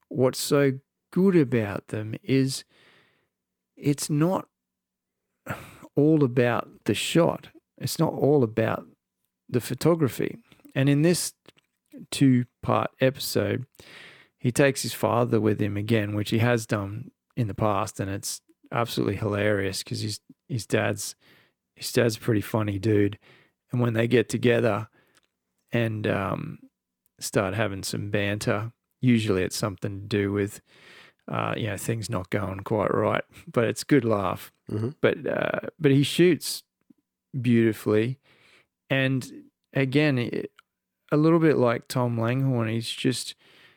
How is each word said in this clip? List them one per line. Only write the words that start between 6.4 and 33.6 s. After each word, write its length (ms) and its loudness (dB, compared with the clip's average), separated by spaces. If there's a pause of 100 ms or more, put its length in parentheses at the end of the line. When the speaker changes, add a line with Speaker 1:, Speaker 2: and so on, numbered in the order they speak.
Speaker 1:
the 100 2
shot. 540 0 (300)
It's 220 -6
not 120 2
all 300 4
about 440 -2 (640)
the 120 -2
photography. 760 -2 (360)
And 140 2
in 140 4
this 320 0 (760)
two-part 800 2 (100)
episode, 680 -2 (720)
he 140 0
takes 300 4
his 120 -6
father 460 2
with 200 2
him 160 -2
again, 380 0
which 160 -4
he 80 0
has 280 2
done 440 -6 (260)
in 120 -2
the 60 -8
past, 460 -2
and 100 -4
it's 300 -8 (320)
absolutely 440 -2
hilarious 680 -2
'cause 180 -10
his, 200 -8 (280)
his 180 -8
dad's, 480 -2 (600)
his 180 -10
dad's 240 2
a 40 -18
pretty 200 0
funny 380 -4
dude. 400 0 (540)
And 80 -2
when 140 0
they 120 0
get 220 2
together 600 2 (840)
and, 340 -2
um, 520 -4 (600)
start 360 -2
having 280 -2
some 280 -6
banter, 640 -2 (280)
usually 420 2
it's 140 -4
something 460 -6
to 40 -14
do 260 0
with, 280 -2 (680)
uh, 300 -4
you 100 -4
know, 100 -6
things 320 -6
not 220 -6
going 300 -4
quite 340 0
right, 300 0 (260)
but 140 2